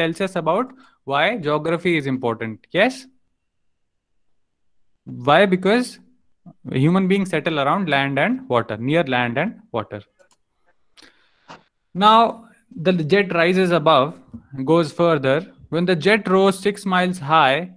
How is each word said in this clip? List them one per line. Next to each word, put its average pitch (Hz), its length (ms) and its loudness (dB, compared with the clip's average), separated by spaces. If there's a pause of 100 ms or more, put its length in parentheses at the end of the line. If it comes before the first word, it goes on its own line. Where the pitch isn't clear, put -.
tells 165 260 -4
us 185 100 -8
about 170 280 -2 (380)
Why? 156 340 -2
Geography 165 600 -2
is 139 80 -4
important. 117 680 -6
Yes? 233 360 -2 (2000)
Why? 135 400 2
Because 190 540 -2 (720)
human 175 360 0
beings 190 220 0
settle 156 300 -4
around 160 300 -2
land 139 300 0
and 240 280 -2
water, 113 300 -2
near 147 260 0
land 123 340 -2
and 185 240 -6 (100)
water. 107 300 -8 (1900)
Now, 214 560 4 (260)
the 180 180 0
jet 180 400 0
rises 175 380 2
above, 156 480 2 (440)
goes 156 280 2
further. 160 540 0 (240)
When 170 160 -2
the 180 100 0
jet 202 320 0
rose 190 320 2
six 202 260 -4
miles 185 340 -2
high, 151 580 2